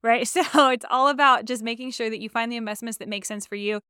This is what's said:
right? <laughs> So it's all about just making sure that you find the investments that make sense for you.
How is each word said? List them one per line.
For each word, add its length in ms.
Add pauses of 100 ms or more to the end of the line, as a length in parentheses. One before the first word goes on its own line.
right? 240
<laughs> 0
So 440
it's 180
all 200
about 360
just 180
making 280
sure 200
that 100
you 80
find 220
the 60
investments 420
that 100
make 160
sense 220
for 100
you. 340